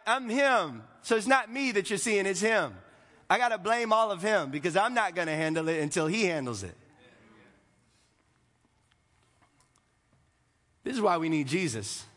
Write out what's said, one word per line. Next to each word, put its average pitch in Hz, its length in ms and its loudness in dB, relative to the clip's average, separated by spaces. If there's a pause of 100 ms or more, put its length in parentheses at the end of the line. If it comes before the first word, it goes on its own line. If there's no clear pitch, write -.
I'm 247 220 0
him. 214 540 2 (180)
So 226 160 2
it's 208 100 -2
not 254 240 4
me 262 220 -2
that 196 160 0
you're 202 100 -2
seeing, 202 260 0
it's 190 140 -2
him. 202 340 2 (560)
I 190 80 4
gotta 233 200 2
blame 220 340 0
all 220 200 4
of 175 100 -6
him 190 300 0
because 151 260 -2
I'm 226 160 2
not 202 220 0
gonna 160 200 -2
handle 160 320 -2
it 165 140 -2
until 156 260 0
he 208 180 0
handles 127 380 -4
it. 87 120 -12 (4000)
This 262 120 -6
is 233 60 -2
why 180 160 4
we 160 120 0
need 151 180 0
Jesus. 127 580 -4 (120)